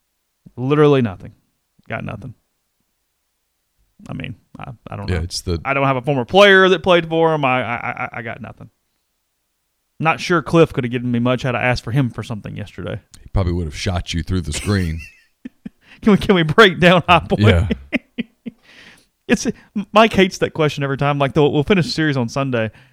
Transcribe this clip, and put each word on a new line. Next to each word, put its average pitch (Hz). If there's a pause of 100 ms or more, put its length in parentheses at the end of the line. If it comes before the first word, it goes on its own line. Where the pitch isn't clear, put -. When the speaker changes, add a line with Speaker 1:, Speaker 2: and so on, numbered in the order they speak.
(560)
Speaker 1:
Literally 143
nothing. 101 (540)
Got 110
nothing. 110 (1700)
I -
mean, - (220)
I, - (160)
I 104
don't 101
Speaker 2:
Yeah, 92
Speaker 1:
know. 82
Speaker 2:
it's -
the 85
Speaker 1:
I 139
don't 139
have 135
a 120
former 135
player 190
that 180
played 175
for 165
him. 147
I, 127
I, 117
I, - (100)
I 117
got 113
nothing. 107 (1300)
Not 156
sure 170
Cliff 165
could 131
have 120
given 123
me 120
much 123
had 123
I 107
asked 123
for -
him 127
for 113
something 104
yesterday. 98 (220)
Speaker 2:
He -
probably 87
would 87
have 76
shot 90
you 82
through 92
the 76
screen. 87 (500)
Speaker 1:
<laughs> -
Can 220
we, 185
can -
we 170
break 208
down 175
High 170
Point? -
Speaker 2:
Yeah. 90 (500)
Speaker 1:
<laughs> 233 (1040)
It's, - (480)
Mike 220
hates 190
that -
question 147
every 135
time. 143
Like, 139
they'll, 147
we'll 143
finish 185
the -
series 151
on 117
Sunday, 120 (220)